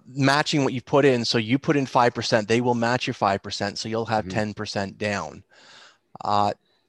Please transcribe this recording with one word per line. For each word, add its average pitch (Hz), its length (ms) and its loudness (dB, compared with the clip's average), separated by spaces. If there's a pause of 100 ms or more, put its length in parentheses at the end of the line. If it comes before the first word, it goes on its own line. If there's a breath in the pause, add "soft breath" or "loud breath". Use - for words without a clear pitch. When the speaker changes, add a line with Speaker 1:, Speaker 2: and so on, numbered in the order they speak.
Speaker 1:
matching 139 580 2
what 131 100 0
you 123 80 -6
put 139 220 2
in. 123 220 4
So 120 140 0
you 113 180 0
put 156 180 0
in 139 120 0
five 123 260 4
percent, 113 340 0
they 113 140 2
will 123 140 2
match 117 320 0
your 127 80 -4
five 98 260 0
percent. 101 380 -6
So 113 100 -8
you'll 113 160 -4
have 110 200 -2
Speaker 2:
Mm-hmm. 92 120 -8
Speaker 1:
ten 107 160 -2
percent 101 460 -6
down. 98 440 -6 (800 loud breath)
Uh, 104 300 2 (360)